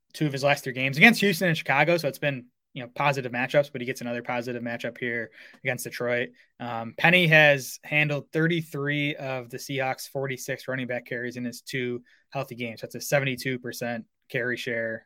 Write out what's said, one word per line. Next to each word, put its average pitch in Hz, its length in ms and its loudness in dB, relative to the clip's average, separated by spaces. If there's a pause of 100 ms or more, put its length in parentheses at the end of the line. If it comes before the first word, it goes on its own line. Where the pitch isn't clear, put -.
(140)
two 156 120 0
of 143 60 2
his 135 120 -4
last 143 200 4
three 131 100 -6
games 131 220 -2
against 196 240 8
Houston 190 300 2
and 160 80 2
Chicago. 151 400 2
So 165 100 -2
it's 131 100 -4
been, 139 280 -2 (280)
you 139 100 -10
know, 120 120 -12
positive 135 360 0
matchups, 131 400 2
but 123 100 -6
he 120 40 -6
gets 127 160 -6
another 120 220 -6
positive 123 400 -4
matchup 120 340 -6
here 117 340 -6 (320)
against 127 200 -4
Detroit. 120 460 -2 (300)
Um, 117 380 -6
Penny 175 300 6
has 147 560 6
handled 151 480 0
thirty-three 151 840 0
of 131 340 -6
the 123 80 -10
Seahawks' 131 500 -4
forty-six 135 600 -6
running 131 200 -4
back 123 180 -6
carries 123 320 -6
in 123 60 -6
his 120 180 -8
two 123 420 -6 (260)
healthy 127 260 -6
games. 113 260 -8
That's 120 140 -10
a 120 60 -8
seventy-two 131 580 0
percent 120 460 -6 (240)
carry 120 280 -2
share, 113 480 -4